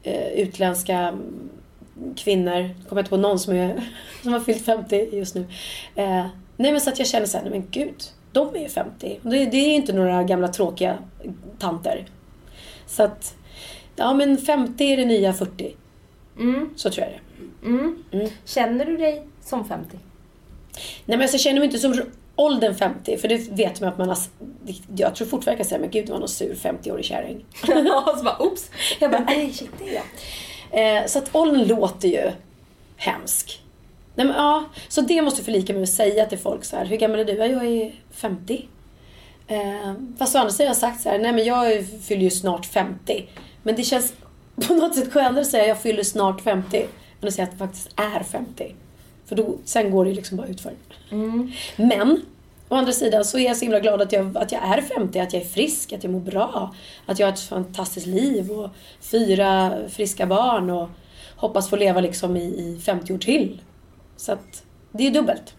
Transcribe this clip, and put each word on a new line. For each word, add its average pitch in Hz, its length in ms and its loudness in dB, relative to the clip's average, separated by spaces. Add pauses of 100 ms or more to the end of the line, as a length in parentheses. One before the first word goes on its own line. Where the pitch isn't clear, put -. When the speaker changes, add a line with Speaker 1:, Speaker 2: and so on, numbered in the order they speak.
Speaker 1:
eh, - 240 -4
utländska 180 840 0 (1000)
kvinnor. 185 360 2 (380)
Kommer - 0 -
jag 196 100 -2
inte 196 100 -4
på 196 80 2
någon 196 220 2
som 190 140 -2
är, 180 300 0 (180)
<laughs> - 220 -20
som 240 100 0
har 233 60 2
fyllt 226 260 -2
femtio 220 500 0
just 190 200 -4
nu. 180 60 -2 (540)
Eh, 190 300 0 (320)
nej, 277 140 4
men 294 100 2
så 285 80 0
att 262 100 -6
jag 262 80 0
känner 214 180 0
så - 120 -4
här, - 60 -4
"Nej, 196 160 -4
men 185 120 -8
gud, - 240 -4 (360)
de 294 240 2
är 349 40 -6
ju 294 100 -8
femtio." - 540 -8
Och 233 60 -4
det, 269 160 4
det 233 120 0
är 294 180 4
inte 277 180 2
några 180 300 4
gamla 180 240 2
tråkiga 180 500 -2 (600)
tanter. 170 460 -4 (840)
Så - 160 2
att, - 320 -2 (600)
ja, 254 180 0
men 277 240 4
femtio 262 460 0 (100)
är 269 40 4
det 254 80 2
nya 196 280 4
fyrtio. - 380 -6 (680)
Speaker 2:
Mm. 262 360 0
Speaker 1:
Så - 140 -2
tror - 180 -2
jag - 60 -10
det. - 540 -14
Speaker 2:
Mm. 285 440 0
Speaker 1:
Mm. 208 180 -2 (160)
Speaker 2:
Känner 240 400 0
du 320 120 0
dig 302 300 0 (160)
som 226 220 -4
femtio? - 340 -10 (1040)
Speaker 1:
Nej, 233 120 2
men 254 40 4
alltså, 269 140 4
jag 262 60 4
känner 277 180 4
mig 294 60 6
inte 262 140 0
som 269 140 4
r-, 247 120 0 (300)
åldern 233 400 4
femtio, - 420 -2
för - 100 -4
det 226 100 2 (140)
vet 196 300 0
man 185 80 0
att 180 80 -6
man 185 100 0
har 180 80 0
s-, - 140 -6 (680)
jag - 200 2
tror 226 120 -4
fortfarande - 240 -2
jag 233 60 0
kan - 120 -2
säga, - 120 -2
"Men 165 80 -4
gud, 214 160 -2
det - 60 -8
var - 80 -6
någon - 100 -6
sur - 260 -6
femtioårig - 500 -6
kärring." - 400 -6 (100)
Speaker 2:
<laughs> - 120 -4
Ja, 277 500 4
så 254 60 -6
bara, - 200 0
"Oops." - 260 -2 (300)
Speaker 1:
Jag 285 120 4
bara, 247 120 2
"Nej, 285 300 0
shit, - 160 -12 (100)
det 392 100 -10
är 370 40 -6
jag." - 1040 0
Eh, 208 80 0
så 277 140 0
att - 160 -6
åldern 294 320 6
låter 202 400 2
ju 147 240 2 (640)
hemsk. - 640 -4 (540)
Nej, 254 120 2
men, 269 80 0
ja, 294 280 4 (260)
så 302 120 2
det 330 200 4
måste 269 180 2
jag 190 60 -8
förlika 202 280 0
mig 196 60 0
med 185 80 0
att - 60 0
säga 214 320 4
till 196 140 -6
folk - 260 -4
så - 100 -8
här, 190 100 -2
"Hur 208 120 -2
gammal 220 220 2
är 220 60 0
du?" 208 80 -2
"Ja, 220 120 0
jag 254 200 0
är 226 300 0 (160)
femtio." 220 500 -6 (840)
Eh, 202 460 -4 (260)
fast 262 160 0
å 262 40 6
andra 214 120 2
sidan 285 160 2
har - 20 2
jag 240 80 0
sagt 233 240 -2
så - 80 -2
här, 202 100 2
"Nej, 233 140 2
men 226 120 2
jag 233 400 2 (180)
fyller 196 200 0
ju 185 60 6
snart 180 360 -2
femtio." 190 580 -2 (400)
Men 220 120 0
det 240 80 -2
känns 269 300 0 (540)
på 349 60 4
något 330 220 4
sätt 262 180 -2
skönare 269 280 4
att 277 60 0
säga, 214 200 4
"Jag 214 140 2
fyller 214 220 0
snart 196 380 0
femtio", 190 460 0 (340)
än 208 60 -4
att 196 60 -2
säga 190 100 -2
att 180 80 -4
det - 60 -18
faktiskt - 380 -8
är 208 280 -2
femtio. - 480 -10 (540)
För 208 100 -6
då, 214 300 0
sen 208 260 0
går 185 140 6
det 190 80 0
liksom 185 240 -6
bara 233 100 -6
utför. - 260 -10 (380)
Speaker 2:
Mm. 226 400 -2 (240)
Speaker 1:
Men 233 460 6 (480)
å 247 60 0
andra 254 160 2
sidan 220 340 4
så 262 140 -2
är 254 60 4
jag 240 120 2
så 240 80 -2
himla 214 140 4
glad 202 220 4
att 196 100 2
jag, 196 260 2
att 208 140 -2
jag - 100 -4 (160)
är 294 40 2
femtio, 202 380 -2
att 180 140 -2
jag 180 80 -2
är 175 60 -10
frisk, - 460 -2
att 196 100 -10
jag 180 100 -4
mår 185 60 -2
bra, 190 540 -2 (320)
att 196 140 -4
jag 202 80 6
har 196 60 2
ett 190 60 -8
fantastiskt 185 680 -6
liv 202 440 0
och 208 180 -8 (320)
fyra 190 720 4 (160)
friska 196 360 -2
barn 196 440 2
och 175 200 -2 (460)
hoppas - 340 -2
få 202 60 2
leva 190 260 4
liksom 180 360 0
i, 175 60 -2
i 170 420 -6
femtio 185 280 -2
år 185 40 -2
till. 240 440 0 (560)
Så - 140 -6
att - 320 -8 (280)
det 247 160 2
är 269 40 4
dubbelt. - 480 0